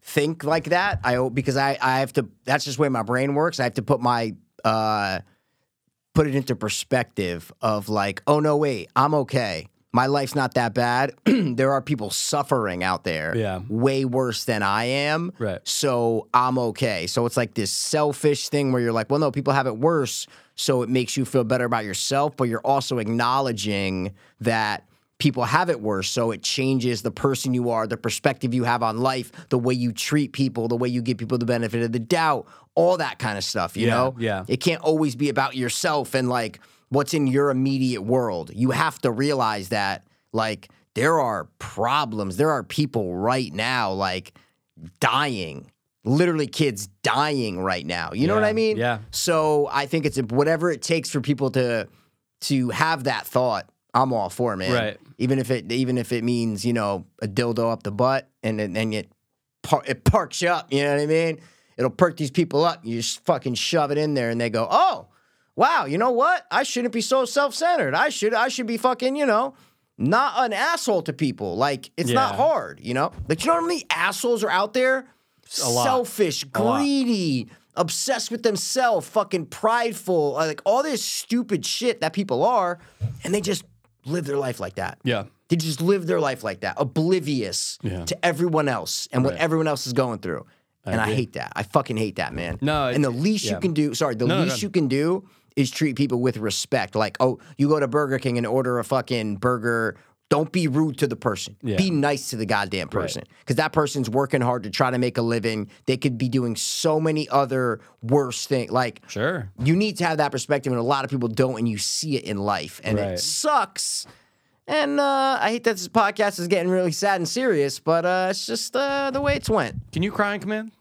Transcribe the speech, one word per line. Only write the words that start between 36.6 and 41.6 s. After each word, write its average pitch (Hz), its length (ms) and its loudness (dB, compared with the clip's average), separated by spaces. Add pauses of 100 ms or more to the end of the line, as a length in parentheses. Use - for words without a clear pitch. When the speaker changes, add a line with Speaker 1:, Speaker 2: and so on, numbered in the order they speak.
Speaker 1:
what's 139 260 0
in 147 140 2
your 139 220 4
immediate 131 520 0
world. 104 500 0
You 123 200 2
have 151 300 0
to 123 100 2
realize 113 560 0
that, 98 360 -2 (280)
like, 110 360 -2 (260)
there 151 260 2
are 107 240 -2 (160)